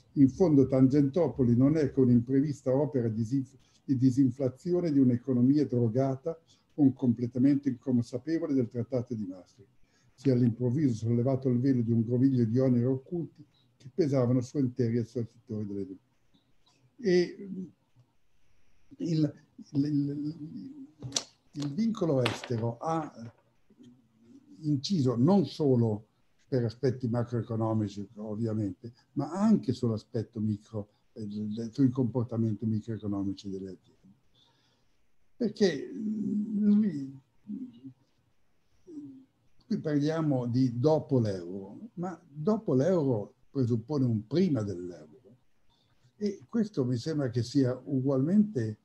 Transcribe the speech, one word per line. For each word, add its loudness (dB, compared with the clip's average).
In 6
fondo 4
Tangentopoli 4
non 4
è 0
che 0
un'imprevista 2
opera 0
disinf-, -4
di -2
disinflazione 2
di 4
un'economia 4
drogata, -2
un 4
completamento 2
inconsapevole -2
del 0
Trattato -4
di -6
Maastricht. -16
Si -2
è 4
all'improvviso 2
sollevato 0
il 2
velo 2
di -2
un 4
groviglio 2
di 0
oneri 4
occulti -4
che -20
pesavano 2
su -8
interi 0
settori -8
delle -8
e 0
il, 0
il, 0
il, -6
il -6
vincolo 0
estero -4
ha -6
inciso 0
non 4
solo 0
per 0
aspetti -2
macroeconomici, -4
ovviamente, -6
ma -4
anche 2
sull'aspetto -4
micro, -6
eh, -12
del, -8
sui 2
comportamenti -2
microeconomici -6
delle -10
aziende. -20
Perché, 0
mm, -4
lui, 2
qui -4
parliamo 0
di 0
dopo 4
l'euro, -4
ma -8
dopo -2
l'euro 2
presuppone 0
un 0
prima 2
dell'euro. -10
E -6
questo -2
mi 0
sembra -4
che -2
sia 0
ugualmente 0